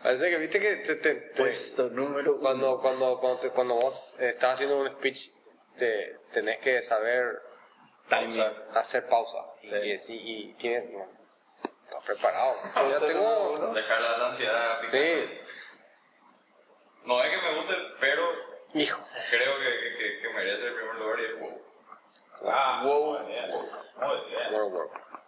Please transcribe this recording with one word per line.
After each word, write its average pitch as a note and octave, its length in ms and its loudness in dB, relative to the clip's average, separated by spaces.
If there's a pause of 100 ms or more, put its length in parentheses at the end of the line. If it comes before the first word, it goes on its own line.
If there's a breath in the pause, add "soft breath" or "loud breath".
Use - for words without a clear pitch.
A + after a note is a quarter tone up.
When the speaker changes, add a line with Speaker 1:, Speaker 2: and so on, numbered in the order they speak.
Speaker 1:
parece B2+ 260 4
que, F3 80 2
viste D#3+ 220 0
que G3+ 180 2
te, D3+ 180 -2
te, D3 200 2
te - 260 -4
Speaker 2:
Puesto B2 480 0
número C#3+ 440 0
uno. C3+ 80 0
Speaker 1:
cuando, C3 400 2
cuando, B2+ 380 2
cuando B2+ 200 2
te, C3 100 -2
cuando B2 260 2
vos B2+ 440 0
estás B2+ 360 2
haciendo C#3 220 0
un C#3 140 0
speech, - 380 -2 (480)
te, A2 400 0 (160)
tenés A2 260 0
que B2+ 240 2
saber A#2 560 0 (720)
Speaker 2:
Timing. A2+ 320 2 (340)
Speaker 1:
hacer A#2+ 320 0
pausa. A#2 300 2 (240)
Speaker 2:
Sí. G#2 80 -18
Speaker 1:
Y, G#2 440 -4
y, A2 360 -10
y - 40 -20
tienes, A#2+ 380 -2
no, G2 160 -10 (760)
estás - 180 -10
preparado. G#2 520 2 (100)
Speaker 2:
<laughs> - 100 -6
Speaker 1:
Yo C#3 160 4
ya D3 80 2
tengo E3 240 2
Speaker 2:
Puesto A3 220 4
número - 200 -2
uno. - 80 -2
Speaker 3:
Dejar - 280 2
la A#2 260 0
ansiedad A#2 460 0
aplicada. C3 300 2
Speaker 1:
Sí. D#3+ 360 0 (1700 loud breath)
Speaker 3:
No B2 180 4
es D#3 80 4
que - 160 0
me D#3 100 0
guste, F3+ 160 -2 (260)
pero D3+ 240 4 (500)
Speaker 1:
Hijo. D3+ 300 0 (260)
Speaker 3:
creo C3 300 2
que, B2 200 0
que, A#2 180 -6
que, G#2+ 240 -4
que - 120 -6
merece G#2 340 -2
el A#2+ 80 -4
primer A2 200 -6
lugar A2 240 -2
y - 60 -2
es - 140 -8
wow. - 220 -10 (840)
Speaker 4:
Ah, B2+ 360 4
Speaker 2:
Wow. D3 360 4
Speaker 4:
muy - 120 -8
bien, A#2+ 180 -6
muy - 800 -4
bien. A#2+ 220 -4
Speaker 1:
Wow, G#2+ 180 0
wow. E2+ 220 -4 (360)